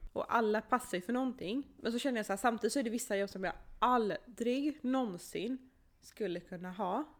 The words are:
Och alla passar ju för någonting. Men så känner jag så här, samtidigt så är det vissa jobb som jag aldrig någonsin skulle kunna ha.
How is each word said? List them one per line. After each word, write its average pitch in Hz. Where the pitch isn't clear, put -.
Och -
alla 220
passar -
ju 185
för 233
någonting. 254
Men -
så 240
känner 247
jag 214
så -
här, 202
samtidigt 240
så 285
är 269
det 226
vissa 214
jobb 196
som 185
jag 175
aldrig 247
någonsin 247
skulle 180
kunna 180
ha. 196